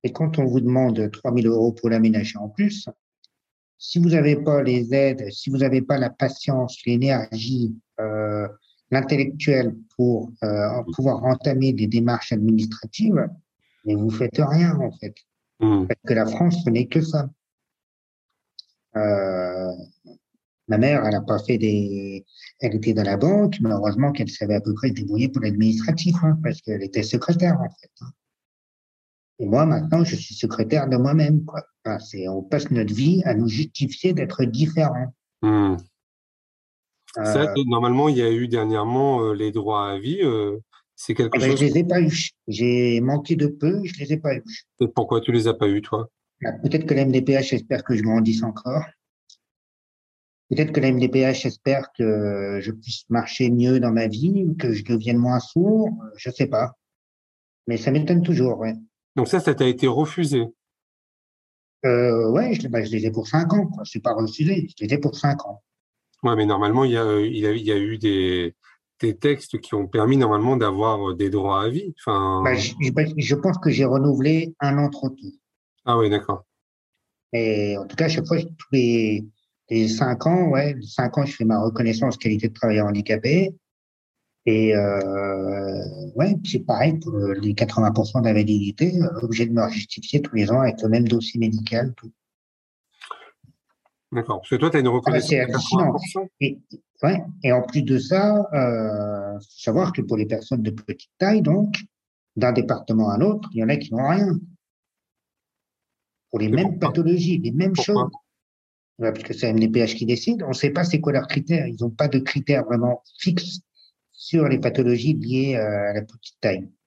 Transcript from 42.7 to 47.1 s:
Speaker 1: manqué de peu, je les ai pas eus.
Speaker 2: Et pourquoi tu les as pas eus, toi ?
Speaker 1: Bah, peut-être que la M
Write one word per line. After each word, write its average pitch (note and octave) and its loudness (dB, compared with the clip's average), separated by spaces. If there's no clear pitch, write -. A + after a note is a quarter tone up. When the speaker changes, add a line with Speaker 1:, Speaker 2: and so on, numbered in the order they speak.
Speaker 1:
manqué C#3+ 0
de C#3+ 2
peu, E3 0
je - -10
les C#3+ -4
ai D#3 0
pas D3+ -4
eus. A#2 -12
Speaker 2:
Et B2 2
pourquoi A#2 -2
tu A#2+ -2
les A#2 2
as A2+ 2
pas A2 0
eus, G2+ 2
toi ? A2+ -6
Speaker 1:
Bah, - -4
peut-être D#3 0
que C#3+ 2
la C3+ 2
M C3+ 2